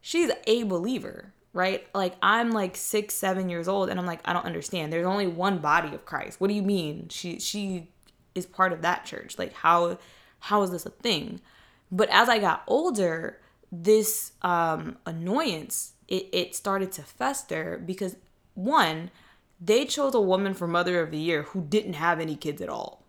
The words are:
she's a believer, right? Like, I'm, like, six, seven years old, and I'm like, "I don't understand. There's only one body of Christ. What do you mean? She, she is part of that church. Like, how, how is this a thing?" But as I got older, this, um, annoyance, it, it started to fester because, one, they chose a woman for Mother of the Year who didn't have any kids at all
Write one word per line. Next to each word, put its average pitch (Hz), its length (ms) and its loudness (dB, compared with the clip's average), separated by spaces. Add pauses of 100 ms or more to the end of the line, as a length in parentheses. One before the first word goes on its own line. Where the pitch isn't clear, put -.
she's 330 300 0 (160)
a 233 180 2
believer, 196 680 -4 (200)
right? 185 420 -2
Like, 185 280 -2
I'm, 226 280 4
like, 196 260 0
six, - 380 -2
seven 190 340 -2
years 170 200 -4
old, 190 200 0
and 190 120 -2
I'm 180 60 -4
like, 170 180 -6
"I - 80 0
don't 175 120 0
understand. 165 480 -6
There's 170 140 0
only 196 220 0
one 180 300 0
body 151 360 2
of - 100 -12
Christ. - 360 -8
What 190 80 2
do 208 60 0
you 208 80 -2
mean? 165 460 -2
She, - 300 -8
she 190 520 -6 (440)
is 180 100 -4
part 185 280 2
of 160 100 -6
that 170 220 0
church. - 340 -12
Like, - 140 -6
how, 170 460 4 (420)
how 208 220 2
is 180 100 0
this 175 140 -6
a - 40 -12
thing?" - 500 -4 (520)
But 185 180 4
as 226 180 8
I 233 100 6
got 190 280 0
older, 202 720 0 (320)
this, 208 600 2 (100)
um, 165 640 0
annoyance, 170 840 -4 (160)
it, 185 240 -2
it - 240 -2
started 190 360 -2
to 151 100 -12
fester 170 840 -4
because, 185 320 -6 (380)
one, 180 560 2 (500)
they 208 240 4
chose 277 320 0
a 226 40 6
woman 190 340 4
for 185 120 -4
Mother 175 340 2
of 156 120 -2
the 151 60 -4
Year 160 240 0
who 180 200 -6
didn't 185 300 0
have 160 260 2
any 160 160 -4
kids 147 260 -6
at 90 80 -6
all - 400 -8